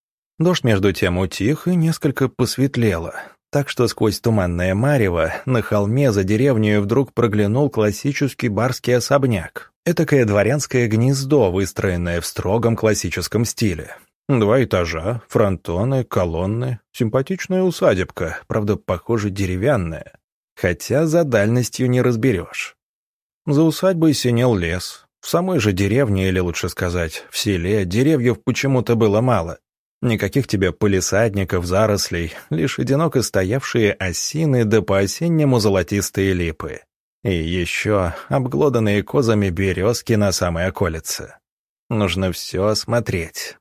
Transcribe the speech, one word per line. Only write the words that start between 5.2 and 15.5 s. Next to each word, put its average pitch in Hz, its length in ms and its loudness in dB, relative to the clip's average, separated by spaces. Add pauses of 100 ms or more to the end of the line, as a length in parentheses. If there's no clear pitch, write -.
на 123 160 0
холме 110 500 0
за 98 120 2
деревней 107 540 2
вдруг 117 360 0
проглянул 110 560 2
классический 123 800 -2
барский 123 480 0
особняк, 120 760 -2 (140)
этакое 147 400 2
дворянское 117 600 2
гнездо, 131 640 2
выстроенное 87 680 -2
в - 60 -8
строгом 113 500 0
классическом 104 720 0
стиле. 87 500 -4 (320)
Два 120 340 2
этажа, 90 680 -2
фронтоны, 107 760 0